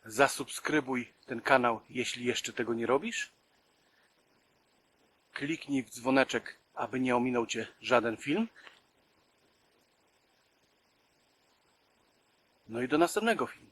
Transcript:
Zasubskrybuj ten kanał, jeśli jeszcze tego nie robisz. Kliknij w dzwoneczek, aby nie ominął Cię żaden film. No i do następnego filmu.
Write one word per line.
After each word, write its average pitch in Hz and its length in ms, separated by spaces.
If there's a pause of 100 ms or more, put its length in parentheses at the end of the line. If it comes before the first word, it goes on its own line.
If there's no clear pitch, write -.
Zasubskrybuj 131 1080 (140)
ten 117 140
kanał, 123 400 (100)
jeśli 123 340
jeszcze 117 280
tego 117 220
nie 117 120
robisz. 143 440 (2000)
Kliknij 143 500
w - 80
dzwoneczek, 127 680 (160)
aby 127 260
nie 127 160
ominął 123 300
Cię 110 200 (140)
żaden 117 360
film. 185 320 (4000)
No 117 140
i 127 60
do 147 100
następnego 185 480
filmu. - 260